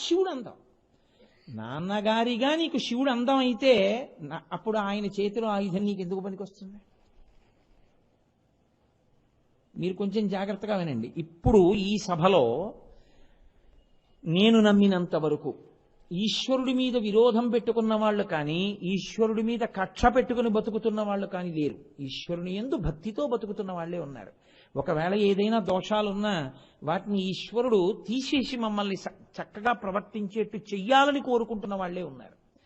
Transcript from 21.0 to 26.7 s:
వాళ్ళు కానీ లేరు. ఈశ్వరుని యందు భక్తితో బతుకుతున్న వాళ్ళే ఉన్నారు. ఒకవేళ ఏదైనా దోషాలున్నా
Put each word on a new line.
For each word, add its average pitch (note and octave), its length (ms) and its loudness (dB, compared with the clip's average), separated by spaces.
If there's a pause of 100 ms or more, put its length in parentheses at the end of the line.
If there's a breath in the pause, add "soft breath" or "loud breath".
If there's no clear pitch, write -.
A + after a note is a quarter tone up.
వాళ్ళు G3+ 260 -2
కానీ F3+ 260 -6
లేరు. D3 500 -4
ఈశ్వరుని F3 500 -8
యందు A#3 240 -4
భక్తితో G#3+ 500 -4
బతుకుతున్న G#3 460 -6
వాళ్ళే E3+ 260 -6
ఉన్నారు. C#3 340 -12 (440 soft breath)
ఒకవేళ D#3+ 380 0
ఏదైనా G#3 440 4
దోషాలున్నా G3 920 -2 (300 loud breath)